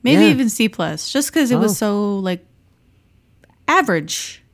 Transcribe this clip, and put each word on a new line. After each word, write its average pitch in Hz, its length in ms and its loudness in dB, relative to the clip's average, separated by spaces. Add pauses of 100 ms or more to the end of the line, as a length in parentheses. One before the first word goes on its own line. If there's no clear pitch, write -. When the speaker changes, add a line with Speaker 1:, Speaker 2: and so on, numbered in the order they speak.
Speaker 1:
Maybe 262 200 4
Speaker 2:
Yeah. 320 60 8
Speaker 1:
even 262 220 2
C 220 180 0
plus, 156 420 -6
just 285 220 -4
'cause 285 180 0
it 247 80 2
was 220 140 2
Speaker 2:
Oh. - 20 -2
Speaker 1:
so, 208 440 -2
like, 180 260 -6 (1200)
average. 220 760 -2 (120)